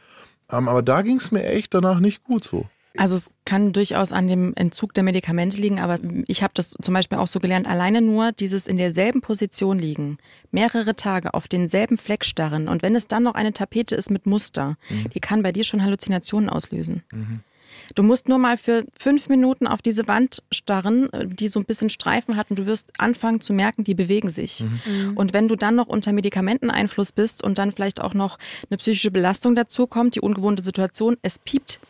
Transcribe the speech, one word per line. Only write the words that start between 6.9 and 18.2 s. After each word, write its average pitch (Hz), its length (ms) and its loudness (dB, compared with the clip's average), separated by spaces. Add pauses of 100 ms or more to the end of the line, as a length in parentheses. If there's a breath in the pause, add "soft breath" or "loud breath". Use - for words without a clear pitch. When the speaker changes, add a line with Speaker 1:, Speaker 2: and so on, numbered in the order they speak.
Speaker 2:
Beispiel 190 220 0
auch 180 120 0
so - 100 -4
gelernt, 185 280 0
alleine 185 360 2
nur 220 300 2
dieses 196 340 -4
in 185 100 0
derselben 180 440 0
Position 196 580 0
liegen, 151 400 -4 (320 soft breath)
mehrere 220 460 0
Tage 190 360 -2
auf - 160 -4
denselben 185 480 0
Fleck - 280 -4
starren 156 420 -2
und 165 160 -2
wenn 208 140 2
es 226 100 0
dann 220 160 0
noch 240 140 2
eine 214 160 0
Tapete - 420 -4
ist - 160 -4
mit 196 160 -2
Muster, 156 500 -2 (140)
Speaker 3:
Mhm. 107 240 -4
Speaker 2:
die - 60 -6
kann 214 220 0
bei 185 100 0
dir 208 120 -2
schon 208 180 0
Halluzinationen 196 680 0
auslösen. 165 640 -4
Speaker 3:
Mhm. 110 280 -8 (540 loud breath)
Speaker 2:
Du 202 80 4
musst 233 260 4